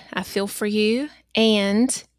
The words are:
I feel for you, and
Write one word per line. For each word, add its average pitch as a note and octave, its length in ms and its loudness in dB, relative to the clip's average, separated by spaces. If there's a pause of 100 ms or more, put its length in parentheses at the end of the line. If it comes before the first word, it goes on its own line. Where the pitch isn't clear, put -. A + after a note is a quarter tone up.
(120)
I G3+ 120 -4
feel G3+ 240 -4
for - 180 -6
you, G#3+ 440 0 (260)
and G#3+ 680 2 (160)